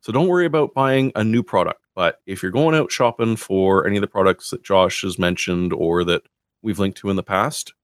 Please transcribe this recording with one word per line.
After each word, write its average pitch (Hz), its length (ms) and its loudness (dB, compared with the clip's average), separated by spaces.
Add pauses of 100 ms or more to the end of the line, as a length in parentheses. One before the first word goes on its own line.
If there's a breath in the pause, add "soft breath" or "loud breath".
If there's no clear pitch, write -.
So - 120 -10
don't 151 140 2
worry 180 180 2
about 151 280 0
buying 135 420 2
a 107 80 0
new 113 200 2
product, - 420 -2 (100)
but 85 300 -2
if 95 160 -10
you're 92 100 -4
going 156 240 2
out 156 160 0
shopping 113 440 0
for 95 500 2
any 101 120 0
of 101 40 0
the 101 60 -2
products 95 440 0
that - 120 -10
Josh 92 380 2
has 92 180 -6
mentioned 90 540 -2
or 85 320 0
that 85 160 0 (400)
we've 104 180 -6
linked 98 200 -4
to 98 100 -6
in 95 80 0
the 90 60 -4
past 101 500 -4 (100)